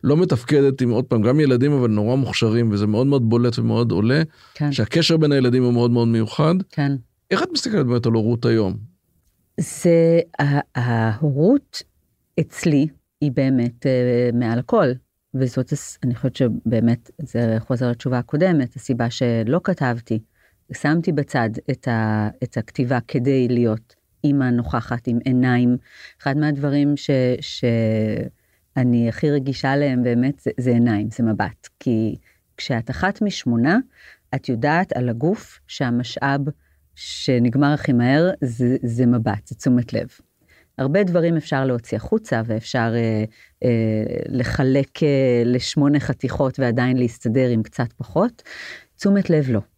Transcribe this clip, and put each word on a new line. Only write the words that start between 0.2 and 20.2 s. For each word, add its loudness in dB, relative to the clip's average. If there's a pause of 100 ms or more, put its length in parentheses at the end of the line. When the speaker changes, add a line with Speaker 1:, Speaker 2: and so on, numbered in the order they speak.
Speaker 1:
עם, 2
עוד 0
פעם, 0
גם 4
ילדים, 4
אבל 2
נורא 2
מוכשרים, 2
וזה 0
מאוד 2
מאוד 2
בולט 2
ומאוד 0
עולה, 2 (320)
Speaker 2:
כן. -2
Speaker 1:
שהקשר 0
בין 4
הילדים 2
הוא 2
מאוד 2
מאוד 2
מיוחד. 0 (160)
Speaker 2:
כן. -2 (380)
Speaker 1:
איך 0
את -4
מסתכלת -2
באמת 0
על 2
הורות 0
היום? 2 (840)
Speaker 2:
זה, 2 (200)
ה-, -2
ההורות 0 (580)
אצלי 0 (340)
היא 0
באמת, 0
אה, 2
מעל 0
הכל, 0 (480)
וזאת -2
הס-, -10
אני -2
חושבת -4
שבאמת 0 (120)
זה -2
חוזר -2
לתשובה -4
הקודמת, -2
הסיבה -4
שלא 0
כתבתי, -2 (540)